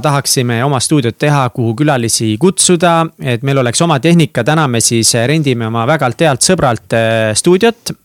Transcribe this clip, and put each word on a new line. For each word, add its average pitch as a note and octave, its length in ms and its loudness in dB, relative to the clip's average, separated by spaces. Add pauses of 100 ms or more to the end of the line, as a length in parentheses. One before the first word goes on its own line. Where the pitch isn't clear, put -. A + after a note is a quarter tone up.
tahaksime C3 600 -2
oma C#3 180 0
stuudiot A#2+ 380 0
teha, C#3+ 320 0
kuhu A#2 280 -2
külalisi A#2+ 600 0
kutsuda, F3 540 2 (260)
et B2 240 -4
meil C#3 160 0
oleks A#2+ 240 0
oma E3 180 2
tehnika. D#3 460 2
Täna D3+ 240 0
me A#2 120 0
siis, A2+ 340 0
äh, A#2 120 2
rendime C3+ 400 -2
oma A2+ 200 -2
väga C#3+ 220 0 (100)
healt D3 260 0
sõbralt, C#3+ 480 0
äh, A2+ 400 0
stuudiot, F#3 600 0 (120)